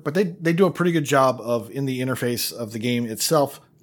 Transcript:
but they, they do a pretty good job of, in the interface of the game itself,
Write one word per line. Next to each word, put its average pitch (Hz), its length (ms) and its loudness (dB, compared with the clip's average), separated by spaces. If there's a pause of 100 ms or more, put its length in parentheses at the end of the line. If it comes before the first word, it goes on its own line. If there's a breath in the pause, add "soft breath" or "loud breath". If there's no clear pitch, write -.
but 143 100 -4
they, 185 100 2
they 170 300 0
do 180 120 4
a 165 60 2
pretty 175 200 0
good 165 140 2
job 131 360 4
of, 117 300 -2
in 139 140 -4
the 131 140 -4
interface 123 540 -2
of 110 180 -8
the 117 80 -8
game 120 260 0
itself, 139 540 0 (240 soft breath)